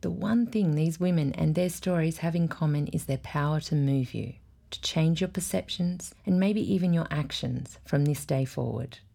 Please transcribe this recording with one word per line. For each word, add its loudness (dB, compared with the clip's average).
The -2
one 0
thing 2
these 0
women 2
and 2
their 2
stories 0
have -2
in 2
common 0
is -4
their -2
power 0
to -4
move 2
you, -6
to -12
change 2
your 0
perceptions -4
and 2
maybe 2
even 2
your 2
actions -4
from 2
this 0
day 0
forward. -6